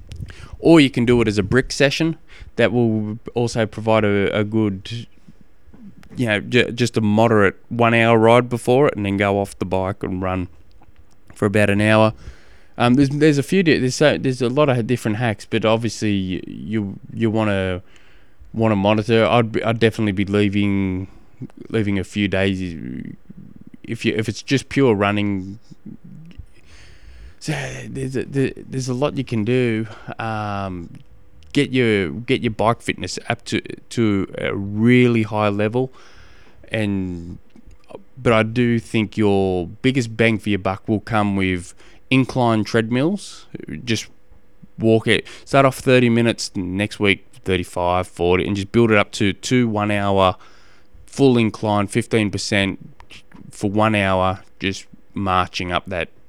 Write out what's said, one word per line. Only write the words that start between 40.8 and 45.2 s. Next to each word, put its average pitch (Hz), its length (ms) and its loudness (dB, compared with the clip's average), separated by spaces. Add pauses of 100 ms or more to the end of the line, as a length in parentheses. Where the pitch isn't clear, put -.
will 107 140 0
come 104 360 -2
with 92 380 -2 (360)
incline 120 540 2
treadmills. 127 840 -2 (380)
Just 113 240 -4 (720)
walk 113 280 4
it. 107 200 2 (200)